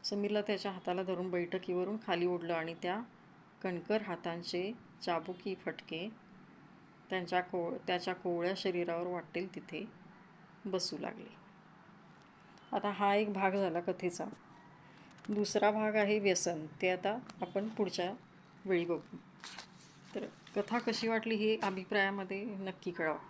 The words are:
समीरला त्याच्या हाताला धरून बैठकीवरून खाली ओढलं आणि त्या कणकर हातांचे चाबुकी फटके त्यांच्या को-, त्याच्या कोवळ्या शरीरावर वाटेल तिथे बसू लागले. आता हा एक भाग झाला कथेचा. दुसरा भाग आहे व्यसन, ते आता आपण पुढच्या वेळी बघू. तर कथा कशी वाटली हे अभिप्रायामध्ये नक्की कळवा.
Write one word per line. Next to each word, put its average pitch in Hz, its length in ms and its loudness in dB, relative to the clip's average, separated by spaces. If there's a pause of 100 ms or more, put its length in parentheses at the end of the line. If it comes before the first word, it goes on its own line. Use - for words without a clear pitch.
समीरला 208 380 0
त्याच्या 202 300 -2
हाताला 185 320 -2
धरून 185 280 -2
बैठकीवरून 180 640 0 (100)
खाली 175 180 2
ओढलं 175 280 0
आणि 165 280 -2
त्या 185 200 0 (640)
कणकर 185 380 0
हातांचे 175 720 -4 (320)
चाबुकी 175 520 -2
फटके 165 540 -6 (1000)
त्यांच्या 180 320 2
को-, 175 320 -2 (140)
त्याच्या 180 280 0
कोवळ्या 175 420 2
शरीरावर 175 500 0
वाटेल 175 480 -4
तिथे 165 300 -8 (800)
बसू 185 320 -2
लागले. - 320 -6 (1400)
आता 208 180 0
हा 202 260 4
एक 208 180 4
भाग 190 180 4
झाला 185 280 2
कथेचा. 175 460 -2 (1040)
दुसरा 208 420 4
भाग 214 240 2
आहे 214 240 6
व्यसन, 170 460 4 (160)
ते 185 80 4
आता 196 300 2 (220)
आपण 202 260 -2
पुढच्या 190 460 0 (520)
वेळी 180 200 4
बघू. 170 320 -2 (1000)
तर - 100 -4 (300)
कथा 208 240 0
कशी 226 280 0
वाटली 226 280 2
हे 214 280 4
अभिप्रायामध्ये 196 800 0
नक्की 190 480 -6
कळवा. 160 260 2 (120)